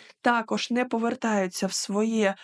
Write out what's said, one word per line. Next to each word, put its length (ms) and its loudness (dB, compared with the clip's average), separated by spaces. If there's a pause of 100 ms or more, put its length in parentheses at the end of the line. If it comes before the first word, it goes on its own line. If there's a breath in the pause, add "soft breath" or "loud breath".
(220 loud breath)
також 500 0
не 140 2
повертаються 840 0
в 60 -4
своє 720 0